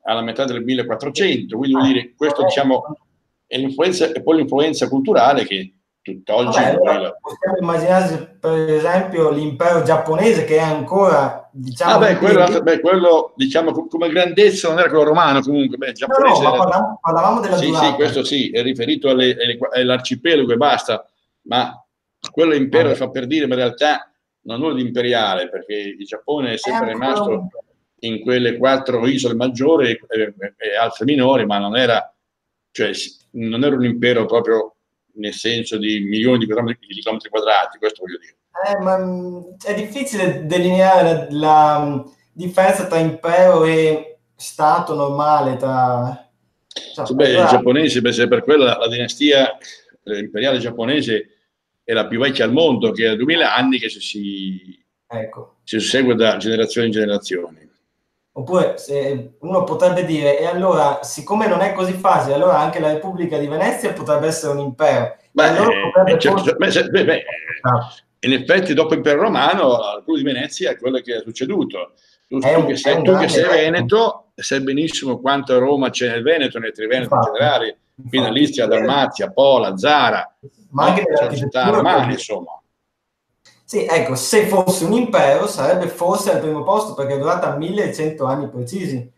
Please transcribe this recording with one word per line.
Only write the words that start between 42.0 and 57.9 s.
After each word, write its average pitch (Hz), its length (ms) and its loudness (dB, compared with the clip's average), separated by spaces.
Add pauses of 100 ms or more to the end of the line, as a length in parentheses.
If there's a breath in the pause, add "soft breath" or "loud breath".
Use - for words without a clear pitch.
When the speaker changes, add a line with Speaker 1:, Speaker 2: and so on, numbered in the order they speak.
Speaker 2:
differenza 185 520 0
tra 165 140 0
impero 170 640 4
e 160 540 0 (160)
stato 160 580 -2
normale, 143 640 0
tra, 127 680 -2 (680)
cioè, - 100 -8
Speaker 1:
Sì, 127 120 -4
beh, 139 140 4
i 127 40 2
Speaker 2:
allora 113 160 6
Speaker 1:
giapponesi, 123 500 4
beh, 120 120 2
se 120 160 2
per 113 160 2
quella 147 220 6
la, 117 120 2
la 113 120 -2
dinastia, 131 680 2 (460 loud breath)
eh, 104 160 -6
imperiale 120 400 -4
giapponese 117 680 -4 (540)
è 117 100 -4
la 107 120 0
più 113 140 -4
vecchia 131 260 0
al 110 60 0
mondo, 123 400 2
che 110 160 0
ha 110 80 0
duemila 127 400 0
anni 131 240 0
che 113 100 -6
si, 107 100 -16
si 95 840 -10 (240)
Speaker 2:
Ecco. 113 560 -12
Speaker 1:
si 110 160 -4
sussegue 123 340 2
da 107 240 2
generazione 110 480 -2
in 110 80 0
generazione. 95 680 -4 (760)